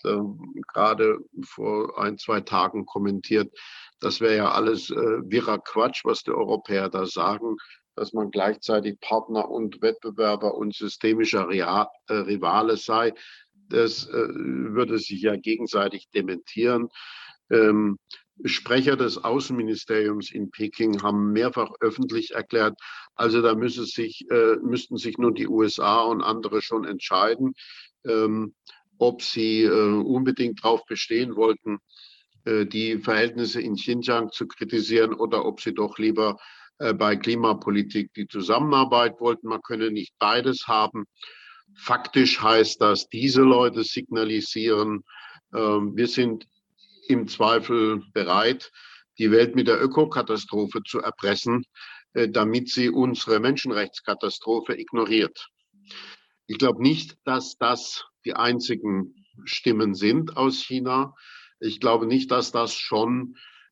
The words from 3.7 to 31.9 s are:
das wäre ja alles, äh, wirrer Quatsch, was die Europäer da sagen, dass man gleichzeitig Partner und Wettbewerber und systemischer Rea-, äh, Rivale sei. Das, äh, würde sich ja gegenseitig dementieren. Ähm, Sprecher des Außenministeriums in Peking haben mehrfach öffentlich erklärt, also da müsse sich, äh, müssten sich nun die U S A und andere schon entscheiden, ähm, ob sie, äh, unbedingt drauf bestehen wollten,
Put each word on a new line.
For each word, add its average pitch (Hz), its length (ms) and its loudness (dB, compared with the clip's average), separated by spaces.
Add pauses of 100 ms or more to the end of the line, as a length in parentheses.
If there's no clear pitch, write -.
das - 220 -4
wäre 110 160 2
ja 104 160 2
alles, 113 380 0
äh, - 40 -6
wirrer 110 640 -2
Quatsch, 120 460 -2
was 120 180 0
die - 80 -8
Europäer 101 580 -2
da 95 180 -4
sagen, 104 500 -2 (400)
dass 107 180 -6
man 104 160 -2
gleichzeitig 104 680 0
Partner 110 500 -2
und 110 320 -6
Wettbewerber 107 720 0
und 104 200 -6
systemischer 110 760 0
Rea-, 92 420 0 (160)
äh, 107 80 -4
Rivale 101 640 0
sei. 113 340 0 (560)
Das, 117 380 0
äh, - 60 -18
würde 117 880 -2
sich 98 220 -8
ja 104 160 0
gegenseitig 107 760 -4
dementieren. 110 760 -2 (640)
Ähm, 107 480 4 (460)
Sprecher 131 520 0
des 120 220 -2
Außenministeriums 110 1120 -2
in 101 200 -8
Peking 107 520 -2
haben 104 300 0
mehrfach 117 380 0 (100)
öffentlich 113 520 -2
erklärt, 107 420 0 (400)
also 117 280 2
da 113 120 6
müsse 117 300 -2
sich, - 460 -8
äh, 113 320 6
müssten 123 340 -4
sich 113 220 -8
nun 120 160 4
die 110 120 -4
U 110 160 2
S 104 160 0
A 110 240 2
und 113 200 0
andere 107 400 -2
schon 110 220 -4
entscheiden, 107 680 0 (540)
ähm, 110 480 0 (440)
ob 120 220 2
sie, 110 420 0
äh, 104 400 4
unbedingt 123 600 0
drauf 113 240 2
bestehen 113 500 -2
wollten, 107 420 2 (680)